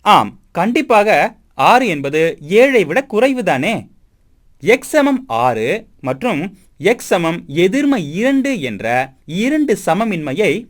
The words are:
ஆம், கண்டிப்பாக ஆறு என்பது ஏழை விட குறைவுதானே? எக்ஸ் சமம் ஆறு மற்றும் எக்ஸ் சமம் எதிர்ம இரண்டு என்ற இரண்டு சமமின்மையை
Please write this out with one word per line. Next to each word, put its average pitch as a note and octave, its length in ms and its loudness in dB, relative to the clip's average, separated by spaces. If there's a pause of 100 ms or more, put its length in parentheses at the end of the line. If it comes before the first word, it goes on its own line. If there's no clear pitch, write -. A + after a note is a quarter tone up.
ஆம், D3+ 240 4 (220)
கண்டிப்பாக G#3+ 580 2 (520)
ஆறு A#3 260 4
என்பது D3 340 -2 (320)
ஏழை B3 300 4
விட E3 220 -2
குறைவுதானே? G#3+ 680 0 (880)
எக்ஸ் A#3 280 0
சமம் C#4 280 2 (180)
ஆறு A#2 300 0 (340)
மற்றும் C#3+ 400 -4 (380)
எக்ஸ் G#3 300 -2
சமம் E3+ 300 0 (160)
எதிர்ம B3 440 2 (120)
இரண்டு C4 400 0 (100)
என்ற G#2+ 240 -6 (500)
இரண்டு C4 420 0
சமமின்மையை F3 760 -2 (180)